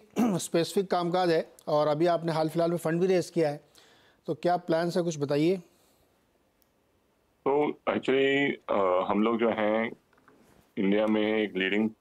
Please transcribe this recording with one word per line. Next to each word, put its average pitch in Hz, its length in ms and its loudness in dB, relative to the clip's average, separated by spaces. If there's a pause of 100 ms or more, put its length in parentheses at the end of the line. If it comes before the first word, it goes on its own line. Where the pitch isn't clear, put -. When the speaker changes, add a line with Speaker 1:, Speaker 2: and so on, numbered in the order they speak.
(180)
Speaker 1:
<clears throat> - 20 0
specific 185 680 -2
कामकाज 175 400 0
है 165 220 0 (160)
और 151 200 2
अभी 151 180 2
आपने 165 260 0
हाल 160 160 0
फिलहाल 165 220 0
में 170 80 -2
fund 165 220 -2
भी 185 60 2
raise 180 240 0
किया 160 180 0
है, 147 120 -6 (680)
तो 165 80 -6
क्या 175 220 0
plans 170 400 -2
है, 180 60 2
कुछ 165 160 -4
बताइए। 147 380 0 (1900)
Speaker 2:
तो 147 220 2
actually, 135 840 0 (160)
अ, 95 420 0
हम 101 120 2
लोग 113 160 0
जो 113 120 2
हैं 110 420 -2 (840)
India 104 280 2
में 107 320 0
एक 98 180 -2
leading 98 340 0 (100)